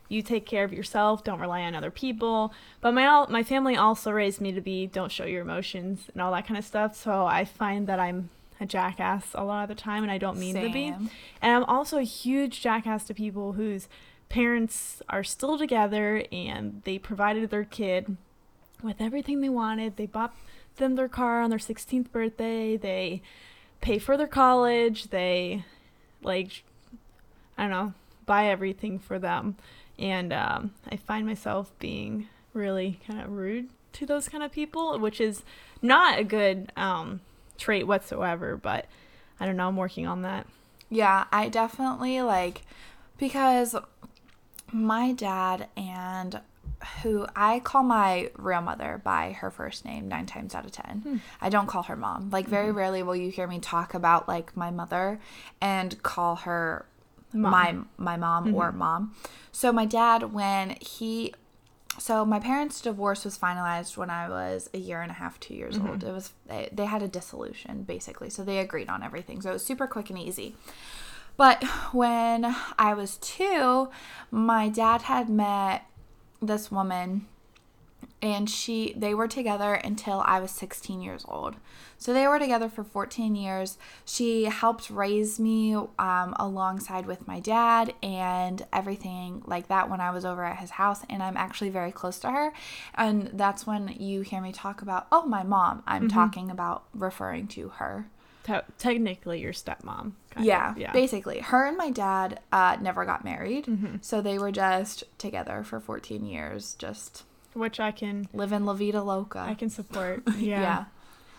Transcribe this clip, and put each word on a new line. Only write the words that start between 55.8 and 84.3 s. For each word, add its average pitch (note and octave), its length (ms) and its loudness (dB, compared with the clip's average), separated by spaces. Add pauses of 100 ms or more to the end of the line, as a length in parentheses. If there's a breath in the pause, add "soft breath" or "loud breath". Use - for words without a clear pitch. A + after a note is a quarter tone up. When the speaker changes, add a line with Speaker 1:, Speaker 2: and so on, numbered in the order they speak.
Speaker 2:
call F3 340 2
her E3+ 500 -2 (460)
Speaker 1:
Mom. G#3+ 180 4
Speaker 2:
my, F3+ 260 8 (200)
my F3 200 -2
mom E3+ 380 2
or F3 160 4
Speaker 1:
Mm-hmm. F3+ 80 -4
Speaker 2:
mom. F3 360 0 (380 loud breath)
So B3 200 4
my A3+ 140 4
dad, A3+ 460 4
when G3 480 0
he, A3+ 520 -6 (640)
so A3 280 2
my G#3+ 140 4
parents' C#4 400 0
divorce G3+ 440 -2
was G3 140 -8
finalized F3 580 -2
when F3+ 140 -4
I E3+ 180 -6
was F#3 460 -6
a F#3+ 40 -6
year F3+ 220 -6
and E3+ 100 -8
a F3 40 -10
half, E3+ 260 -10
two - 140 -14
years - 240 -6
Speaker 1:
Mm-hmm. G3+ 100 0
Speaker 2:
old. F#3+ 160 -4
It F#3 80 -6
was, F#3 200 -10 (160)
they, - 240 -8
they G#3 140 -2
had G#3+ 160 -2
a G3 60 -4
dissolution, - 760 -10
basically. - 460 -10
So G3+ 140 -8
they G3 140 -2
agreed F#3+ 300 -4
on G2 140 -4
everything. - 380 -10
So F#3+ 100 -6
it F#3 40 -4
was F#3 100 -6
super C4 220 -2
quick G#3+ 240 -6
and F#3 80 -8
easy. F3 380 -10 (800 loud breath)
But C4 280 10 (280 loud breath)
when A#3 640 4 (240 loud breath)
I G#3 160 6
was G3+ 240 -4
two, C4 720 2 (400 loud breath)
my A3 380 4
dad A3+ 340 4
had B3+ 260 2
met G3+ 560 2 (560)
this G#3+ 300 -2
woman, F#3 560 0 (960)
and G#3 260 0
she, A3 480 -2
they G#3 180 0
were A3+ 140 2
together G#3 460 0
until G3+ 500 -2
I F#3+ 160 6
was F#3+ 100 -4
sixteen F#3+ 520 -10
years F#3 260 -10
old. - 280 -8 (420 loud breath)
So A#3+ 140 -2
they C4+ 160 6
were D4 100 6
together A#3+ 300 2
for A3 160 -10
fourteen G#3 500 -2
years. F#3+ 440 -4 (260 loud breath)
She A3+ 400 2